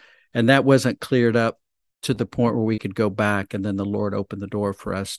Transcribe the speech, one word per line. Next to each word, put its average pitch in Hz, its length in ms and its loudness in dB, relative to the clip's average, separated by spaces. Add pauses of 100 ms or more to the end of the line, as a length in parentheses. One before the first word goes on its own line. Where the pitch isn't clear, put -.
(320)
And 117 160 2
that 139 160 6
wasn't 131 360 4
cleared 120 340 2
up 113 240 0 (440)
to 131 120 -2
the 107 120 -2
point 120 280 0
where 117 80 0
we 110 160 0
could 98 160 -8
go 107 160 0
back. 104 440 -2
And 98 100 -4
then 101 100 -2
the 98 100 -2
Lord 101 300 -2
opened 101 260 -6
the 98 60 -6
door 101 260 -2
for 95 220 -8
us 98 240 -6